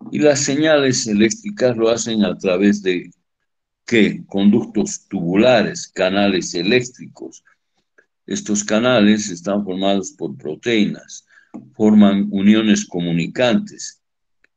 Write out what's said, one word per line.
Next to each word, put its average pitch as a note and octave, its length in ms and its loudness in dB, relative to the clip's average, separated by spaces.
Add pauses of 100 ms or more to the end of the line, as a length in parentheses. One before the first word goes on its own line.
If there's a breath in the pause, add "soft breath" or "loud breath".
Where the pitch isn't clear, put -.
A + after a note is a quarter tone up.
(120)
Y - 80 -6
las D3 220 2
señales C#3 640 0
eléctricas A2 720 0
lo A2+ 120 0
hacen A2+ 360 -2
a F2 120 -4
través G2+ 440 2
de, F#2 300 -4 (720)
¿qué? G2+ 420 0
Conductos - 800 0
tubulares, F#2+ 800 0
canales F#2+ 640 -2
eléctricos. F#2+ 920 -4 (800 soft breath)
Estos G#2 380 -6
canales G#2+ 680 2
están G2 340 -6
formados G2 480 -4
por D2 240 -12
proteínas, D#2 920 -4 (480 soft breath)
forman G#2 580 4
uniones G#2 540 2
comunicantes. F2 1160 -4 (560)